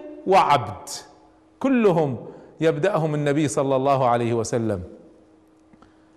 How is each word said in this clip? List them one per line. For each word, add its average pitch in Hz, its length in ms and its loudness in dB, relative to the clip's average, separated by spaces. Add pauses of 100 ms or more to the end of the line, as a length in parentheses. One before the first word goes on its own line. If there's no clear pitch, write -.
(260)
وعبد، 143 600 2 (720)
كلهم 180 560 2 (440)
يبدأهم 160 540 0
النبي 147 340 0
صلى 135 280 0
الله 131 320 2
عليه 120 260 0
وسلم. 110 480 -2 (1300)